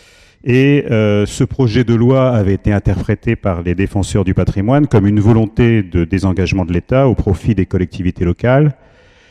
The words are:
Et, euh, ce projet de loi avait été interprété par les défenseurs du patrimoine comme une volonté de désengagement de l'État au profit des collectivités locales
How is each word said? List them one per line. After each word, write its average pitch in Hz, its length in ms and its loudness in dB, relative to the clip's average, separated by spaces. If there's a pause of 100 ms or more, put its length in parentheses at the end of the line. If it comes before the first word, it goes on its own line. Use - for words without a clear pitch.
(440)
Et, 135 460 2
euh, 104 340 2
ce - 200 -4
projet 120 400 0
de 113 100 2
loi 127 360 2
avait 101 240 0
été - 180 -2
interprété 101 640 -2
par 87 260 -4
les 87 140 -2
défenseurs 98 480 -2
du 90 100 0
patrimoine 110 540 0
comme 101 180 2
une 104 140 2
volonté 113 640 2
de 87 200 -2
désengagement 92 600 -2
de 82 80 -6
l'État 127 340 0
au 113 80 2
profit 101 400 -2
des 95 100 0
collectivités 90 600 -4
locales 131 500 0 (560)